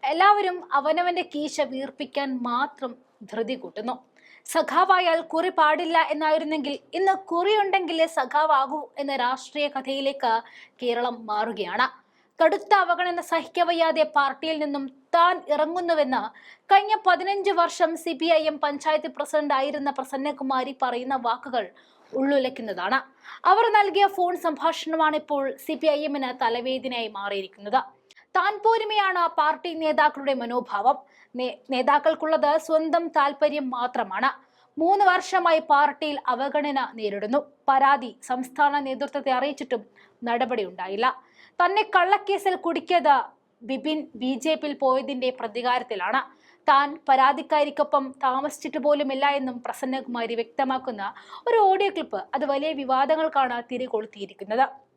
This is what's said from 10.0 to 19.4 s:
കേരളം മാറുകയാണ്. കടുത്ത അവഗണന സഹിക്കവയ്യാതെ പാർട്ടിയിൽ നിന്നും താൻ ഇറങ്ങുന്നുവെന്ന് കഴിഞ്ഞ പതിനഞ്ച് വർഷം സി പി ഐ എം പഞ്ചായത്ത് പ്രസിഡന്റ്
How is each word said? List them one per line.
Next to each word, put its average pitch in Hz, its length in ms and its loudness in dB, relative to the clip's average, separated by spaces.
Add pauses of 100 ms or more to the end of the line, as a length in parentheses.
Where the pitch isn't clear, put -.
കേരളം 240 340 -2 (140)
മാറുകയാണ്. 214 560 -2 (580)
കടുത്ത 339 300 2
അവഗണന 349 460 0
സഹിക്കവയ്യാതെ 330 840 0 (120)
പാർട്ടിയിൽ 277 420 0
നിന്നും 285 260 -4 (300)
താൻ 339 200 6 (200)
ഇറങ്ങുന്നുവെന്ന് 311 680 0 (500)
കഴിഞ്ഞ 403 220 4 (120)
പതിനഞ്ച് 381 540 2
വർഷം 339 360 2
സി 330 240 -6
പി 320 80 0 (100)
ഐ 311 120 0
എം 302 140 -8
പഞ്ചായത്ത് 311 520 -2
പ്രസിഡന്റ് 294 380 -2